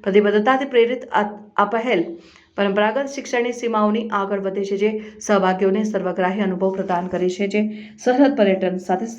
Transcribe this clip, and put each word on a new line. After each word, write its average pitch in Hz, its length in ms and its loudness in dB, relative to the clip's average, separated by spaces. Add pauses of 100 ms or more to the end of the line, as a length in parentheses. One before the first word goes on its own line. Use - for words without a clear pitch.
પ્રતિબદ્ધતાથી 214 680 2
પ્રેરિત 240 400 2
આ, 208 140 2 (300)
આ 208 100 4
પહેલ 220 360 0 (540)
પરંપરાગત 214 560 0
શિક્ષણની 247 400 -4
સીમાઓની 220 580 -2
આગળ 196 360 -2
વધે 190 180 -4
છે, 196 120 -4
જે 208 140 0 (280)
સહભાગીઓને 190 680 2
સર્વગ્રાહી 190 640 -2
અનુભવ 190 260 -2
પ્રદાન 185 340 -2
કરે 180 200 -2
છે, 202 200 -2
જે 208 140 0 (360)
સરહદ 262 380 4
પર્યટન 185 520 2
સાથે 190 180 0 (120)